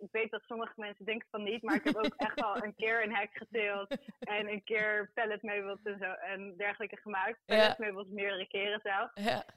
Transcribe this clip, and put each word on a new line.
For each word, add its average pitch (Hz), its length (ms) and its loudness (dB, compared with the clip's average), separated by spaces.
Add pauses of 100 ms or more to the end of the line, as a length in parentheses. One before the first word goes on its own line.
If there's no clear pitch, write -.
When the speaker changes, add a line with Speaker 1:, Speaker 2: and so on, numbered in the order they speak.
Speaker 1:
ik 208 100 -12
weet 220 200 0
dat 202 100 -6
sommige 226 340 -6
mensen 208 300 -8
denken 220 260 -4
van 214 120 -4
niet, 214 200 -2
maar 220 120 4
ik - 80 0
heb 302 120 2
ook 220 200 0
echt - 240 -2
wel 220 240 0
een 208 120 -6
keer 226 280 2
een 214 120 -2
hek 208 180 0
geteeld 202 560 -2 (220)
Speaker 2:
<laughs> 214 260 -4
Speaker 1:
en 214 120 0
een 208 140 -4
keer 214 500 0
palletmeubels 208 720 -2
en 208 140 -4
zo 185 140 -4
en 190 460 0
dergelijke 202 400 0
gemaakt. 202 480 -2
Speaker 2:
Ja. 208 100 4
Speaker 1:
Palletmeubels 214 520 4
meerdere 196 400 -2
keren 208 360 0
zelf. 202 300 0
Speaker 2:
Ja. 202 300 0 (120)